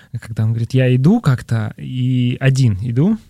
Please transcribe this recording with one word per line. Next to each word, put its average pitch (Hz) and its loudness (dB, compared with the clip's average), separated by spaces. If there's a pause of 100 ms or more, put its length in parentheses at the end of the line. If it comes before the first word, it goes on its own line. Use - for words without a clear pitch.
(220)
когда 110 -4
он 110 0
говорит: 117 -4
«Я 127 2
иду 170 4
как-то, 113 -2
и 127 -2
один 131 2
иду 131 0 (120)